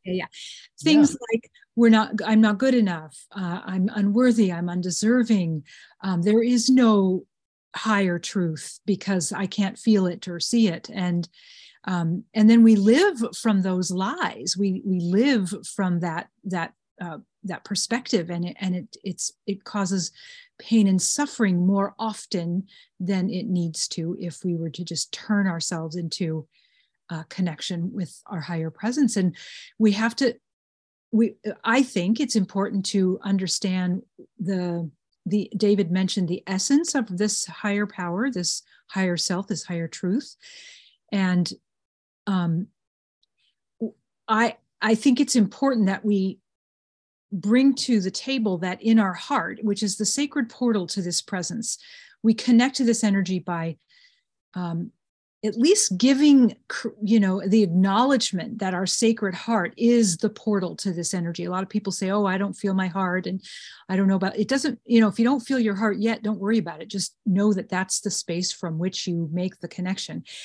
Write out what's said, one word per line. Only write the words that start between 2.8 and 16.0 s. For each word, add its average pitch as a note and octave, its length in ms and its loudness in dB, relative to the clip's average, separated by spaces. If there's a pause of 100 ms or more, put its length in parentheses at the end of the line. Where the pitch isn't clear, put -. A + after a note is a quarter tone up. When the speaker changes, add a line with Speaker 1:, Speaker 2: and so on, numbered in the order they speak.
Speaker 1:
Uh, F3+ 320 -6
I'm F#3+ 300 -2
unworthy. G#3 580 4
I'm F3 180 -4
undeserving. F3+ 960 0 (360)
Um, F3+ 220 -2
there G#3+ 180 4
is B3 280 2
no G#3 580 4 (480)
higher G3+ 420 0
truth E3+ 720 -4
because F#3+ 440 -2
I G3 140 -6
can't G3 320 -4
feel G3+ 300 2
it F3 200 -6
or E3+ 120 -8
see A3+ 280 2
it." E3 240 -4
And, F3+ 380 -2 (540)
um, F3 400 -2 (100)
and A3 160 6
then A#3 140 8
we A3+ 120 10
live A#3+ 480 4 (140)
from G3+ 240 0
those F#3 300 -2
lies. F#3+ 640 -4
We, F#3+ 260 -2
we F#3+ 160 0
live G3 540 2 (140)
from F3+ 320 -2
that, E3+ 300 -6 (160)